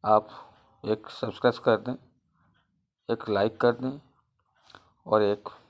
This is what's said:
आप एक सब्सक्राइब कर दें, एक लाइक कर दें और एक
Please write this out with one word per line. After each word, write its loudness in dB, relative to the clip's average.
आप 4
एक -4
सब्सक्राइब -2
कर 4
दें, -8
एक -4
लाइक 0
कर 4
दें -8
और 4
एक 0